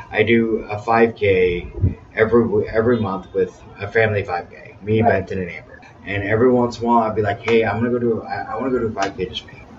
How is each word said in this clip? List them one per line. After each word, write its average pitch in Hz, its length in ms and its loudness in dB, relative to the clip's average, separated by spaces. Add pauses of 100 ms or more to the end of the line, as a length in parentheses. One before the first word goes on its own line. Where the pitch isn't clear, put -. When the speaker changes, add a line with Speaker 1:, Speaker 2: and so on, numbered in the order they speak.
(120)
Speaker 1:
I 107 100 2
do 113 480 2
a 104 80 -6
five 117 380 2
K 90 560 2 (420)
every, 107 560 2
every 113 300 2
month 95 340 -6
with 92 260 -2 (200)
a 101 80 -8
family 107 360 2
five 87 280 -6
K, - 320 -20
me, 110 180 2
Speaker 2:
Right. 101 80 4
Speaker 1:
Benton, 95 300 -2
and 87 100 -6
Amber. - 320 -16 (240)
And 101 180 -6
every 117 280 2
once 120 260 0
in 110 60 -10
a 117 40 -2
while, 117 120 4 (100)
I'd 98 60 -6
be 107 80 0
like, 101 180 -2
"Hey, 113 240 2
I'm 104 140 -2
gonna 123 100 0
go 120 80 -2
do, 117 240 -2
I, - 320 -8
I - 40 -6
wanna 131 120 -4
go 127 100 -2
do 113 80 -4
a 104 40 -4
five 98 260 -4
K 92 80 -4
just - 220 -10
me." - 160 -20 (160)